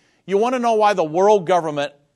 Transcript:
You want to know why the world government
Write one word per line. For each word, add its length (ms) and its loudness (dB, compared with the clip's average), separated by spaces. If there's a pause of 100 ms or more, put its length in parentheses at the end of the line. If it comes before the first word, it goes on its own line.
(260)
You 120 -2
want 180 0
to 40 -4
know 140 0
why 200 2
the 100 -2
world 440 2
government 460 -2 (220)